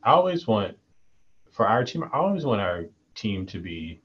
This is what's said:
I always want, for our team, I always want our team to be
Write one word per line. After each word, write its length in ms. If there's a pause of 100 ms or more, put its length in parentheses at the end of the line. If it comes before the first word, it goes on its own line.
I 100
always 360
want, 280 (760)
for 160
our 160
team, 200 (100)
I 40
always 280
want 160
our 240 (300)
team 320
to 120
be 460